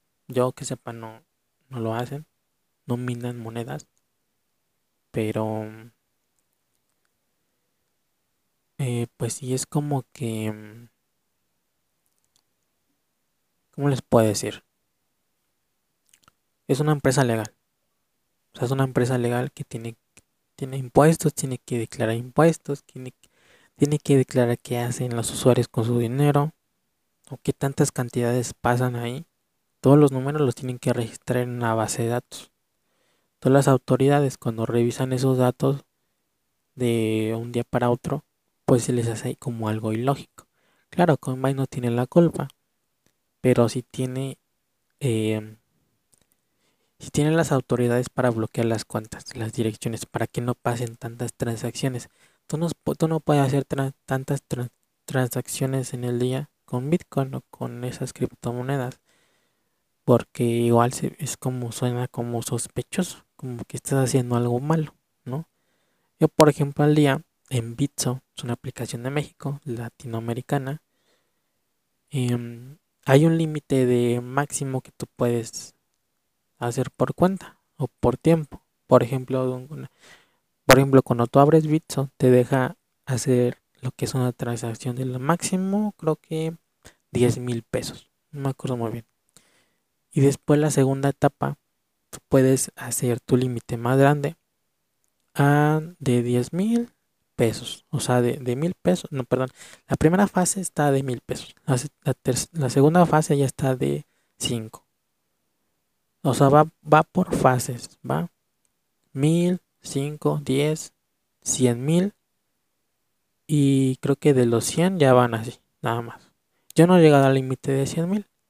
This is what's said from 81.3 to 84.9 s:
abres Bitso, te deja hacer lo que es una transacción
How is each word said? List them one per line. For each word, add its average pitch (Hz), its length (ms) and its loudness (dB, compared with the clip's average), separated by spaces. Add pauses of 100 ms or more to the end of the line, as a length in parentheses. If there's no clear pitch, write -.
abres 156 280 6
Bitso, 147 500 -2
te 127 140 4
deja 127 460 2 (280)
hacer 123 540 0 (220)
lo 127 100 -8
que - 140 -8
es - 100 -4
una 123 180 0
transacción 120 600 -8